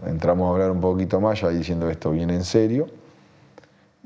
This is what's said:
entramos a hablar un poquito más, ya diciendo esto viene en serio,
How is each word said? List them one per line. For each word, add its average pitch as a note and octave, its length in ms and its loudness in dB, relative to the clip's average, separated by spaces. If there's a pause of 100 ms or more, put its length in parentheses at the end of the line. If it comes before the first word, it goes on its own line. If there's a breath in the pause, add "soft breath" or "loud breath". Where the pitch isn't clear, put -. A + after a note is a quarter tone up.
entramos E2+ 420 0
a F2+ 60 2
hablar F#2+ 180 2
un F#2 80 0
poquito F#2 400 0
más, G#2 220 0
ya F2+ 80 2
diciendo E2 400 -2
esto D#2+ 220 -4
viene E2+ 220 0
en F2+ 120 -2
serio, A2+ 420 2 (1200 soft breath)